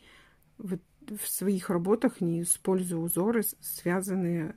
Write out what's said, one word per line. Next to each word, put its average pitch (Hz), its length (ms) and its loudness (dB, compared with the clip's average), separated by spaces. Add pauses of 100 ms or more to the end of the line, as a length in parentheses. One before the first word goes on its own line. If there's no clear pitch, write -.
(580)
вот 190 220 -6 (260)
в 208 220 -8
своих 185 420 0
работах 196 500 2
не 170 220 2
использую 180 600 0
узоры, 196 420 2
с-, - 160 -4
связанные 175 960 -2